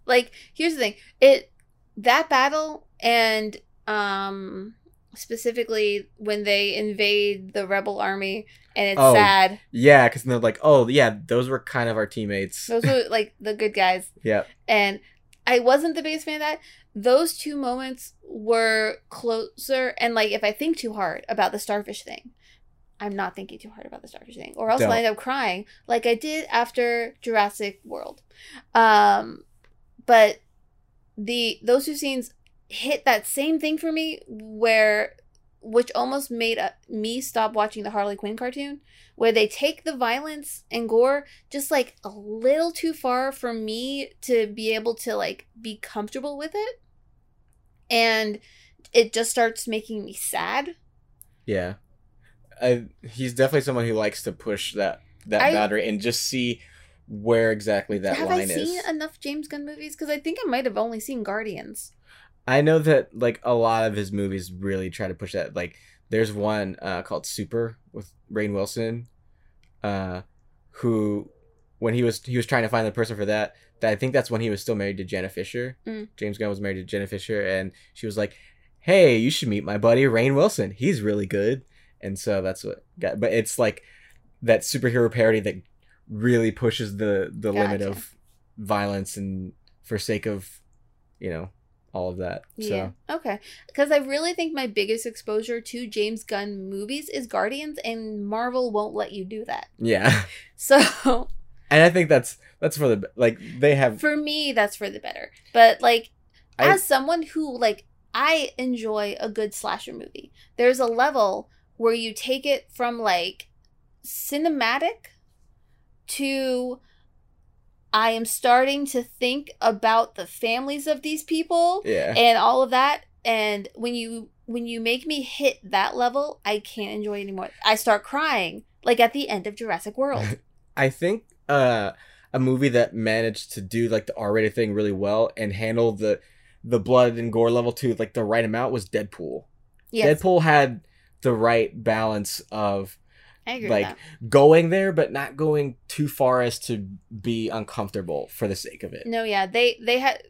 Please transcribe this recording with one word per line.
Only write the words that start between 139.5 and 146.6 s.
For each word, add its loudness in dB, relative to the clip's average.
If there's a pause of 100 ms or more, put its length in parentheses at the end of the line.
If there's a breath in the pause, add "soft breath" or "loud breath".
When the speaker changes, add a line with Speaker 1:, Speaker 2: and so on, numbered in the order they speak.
Speaker 1:
Yes. 2
Speaker 2:
Deadpool 4
had 4 (400)
the 2
right 2
balance -2 (120)
of, -4 (480 soft breath)
Speaker 1:
I -6
agree -6
Speaker 2:
like, 2
Speaker 1:
with -12
that. -16
Speaker 2:
going 8
there, 0
but 0
not -8
going -2 (120)
too -4
far 2
as -2
to -6 (340)